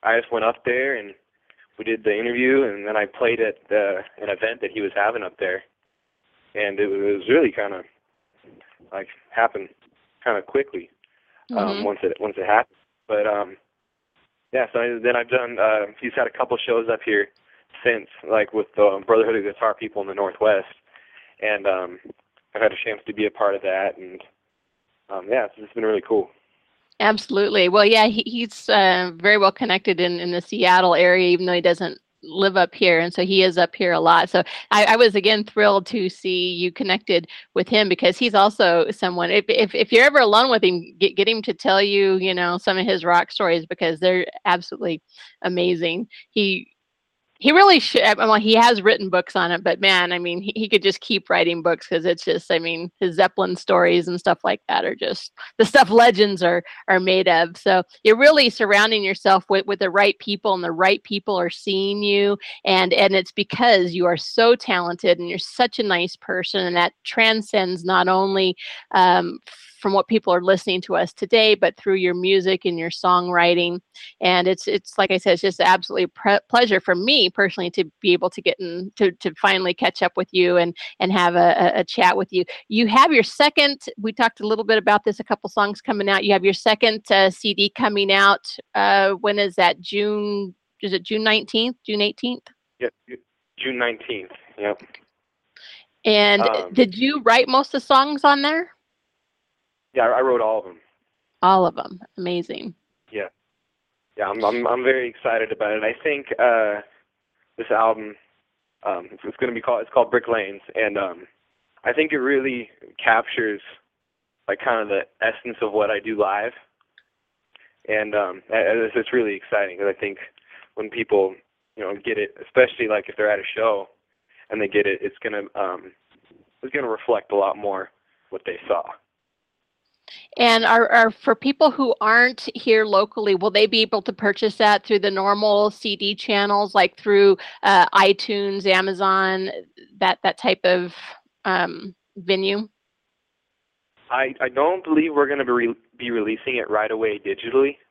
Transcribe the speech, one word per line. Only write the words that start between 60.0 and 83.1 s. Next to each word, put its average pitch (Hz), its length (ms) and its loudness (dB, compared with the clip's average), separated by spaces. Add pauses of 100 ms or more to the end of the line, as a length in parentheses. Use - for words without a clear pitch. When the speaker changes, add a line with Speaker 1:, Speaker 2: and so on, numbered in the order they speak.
Speaker 2:
people, 202 340 -4
and 185 80 -6
the 170 100 -4
right 190 300 2
people 202 360 -4
are 175 120 -2
seeing 202 540 -4
you. 202 340 0 (260)
And, 185 300 2
and 190 200 2
it's 185 180 -2
because 202 600 0
you 175 140 -2
are 175 100 0
so 233 380 2
talented 175 640 -2
and 175 100 -8
you're 175 100 -8
such - 420 -4
a - 20 0
nice 180 340 0
person, 185 480 -6
and 175 120 -2
that 175 160 2 (100)
transcends 208 840 -2
not 180 220 2
only, 190 500 0 (360)
um, 180 480 2 (400)
from 196 120 -2
what 196 160 0
people 208 240 0
are 175 80 2
listening 185 400 0
to 175 160 -4
us 170 160 -2
today, 220 420 2
but 185 220 0
through 196 200 -2
your 180 180 0
music 185 500 0
and 175 140 -4
your 165 100 -6
songwriting. 175 920 2 (420)
And 180 260 2
it's, 185 180 -2
it's, - 300 -6
like 190 140 0
I 190 80 0
said, 190 160 2
it's 180 80 -4
just 190 180 -2
absolutely 180 460 2
pre-, 202 320 0 (100)
pleasure 220 320 2
for 185 140 0
me 214 340 0
personally 190 440 -2
to 190 120 -2 (160)
be 180 140 2
able 180 160 -2
to - 100 -14
get - 180 -2
in, 180 380 -10
to, 190 160 2
to 170 220 -8
finally 185 400 0
catch - 280 -2
up 180 140 0
with 185 160 -6
you 180 240 2
and, 175 180 2 (260)
and 190 120 0
have 175 220 2
a, 175 200 4 (220)
a, - 40 -2
a 180 40 -2
chat 180 320 2
with 190 160 -4
you. 180 140 -2 (220)
You 220 180 0
have 262 260 4